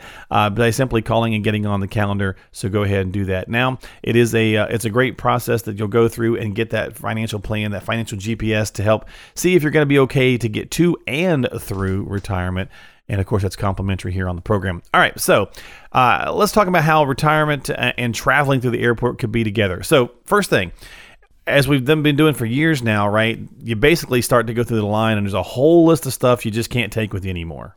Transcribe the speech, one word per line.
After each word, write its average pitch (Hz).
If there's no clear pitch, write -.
uh, 107
by 117
simply 120
calling 113
and 107
getting 107
on 101
the 98
calendar. 101
So -
go 101
ahead 98
and 92
do 101
that 92
now. 127
It 113
is 117
a, 110
uh, 107
it's 117
a 113
great 120
process 120
that 104
you'll 107
go 117
through 113
and 101
get 110
that 110
financial 110
plan, 107
that 98
financial 113
G 107
P 110
S 107
to -
help 107
see 180
if 175
you're 151
gonna 151
be 139
okay 127
to 113
get 107
to 170
and 147
through 95
retirement. 92
And, 101
of 95
course, 101
that's 98
complimentary 95
here 92
on 90
the 85
program. 95
All 175
right, -
so, 120
uh, 90
let's 202
talk 208
about 180
how 156
retirement, 151
uh, 123
and 120
traveling 135
through 123
the 113
airport 120
could 110
be 113
together. 101
So, 123
first 202
thing, 98
as 135
we've 139
done, 151
been 147
doing 151
for 117
years 139
now, 107
right, 110
you 113
basically 131
start 120
to 120
go 120
through 117
the 107
line, 107
and 101
there's 98
a 98
whole 160
list 160
of 131
stuff 123
you 113
just 110
can't 110
take 110
with 92
you 95
anymore, 82